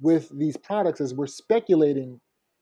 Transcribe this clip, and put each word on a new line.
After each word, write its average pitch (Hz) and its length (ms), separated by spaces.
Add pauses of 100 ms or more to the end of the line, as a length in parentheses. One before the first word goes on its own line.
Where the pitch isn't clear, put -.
with 160 360
these 147 200
products 196 420
is 135 140
we're 139 140
speculating 147 920 (420)